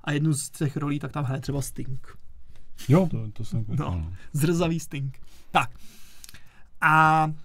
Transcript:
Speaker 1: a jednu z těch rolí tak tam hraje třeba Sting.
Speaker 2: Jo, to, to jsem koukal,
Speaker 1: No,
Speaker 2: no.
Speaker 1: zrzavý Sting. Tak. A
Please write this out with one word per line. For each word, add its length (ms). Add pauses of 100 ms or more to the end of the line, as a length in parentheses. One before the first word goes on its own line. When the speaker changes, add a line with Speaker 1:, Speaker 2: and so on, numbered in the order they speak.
Speaker 1:
a 80
jednu 220
z 160
těch 280
rolí 220
tak 120
tam 140
hraje 160
třeba 200
Sting. 560 (720)
Speaker 2:
Jo, 220
to, 220
to 120
jsem 200
koukal, 260
Speaker 1:
No, 60
Speaker 2:
no. 160 (200)
Speaker 1:
zrzavý 460
Sting. 400 (320)
Tak. 180 (1120)
A 500 (140)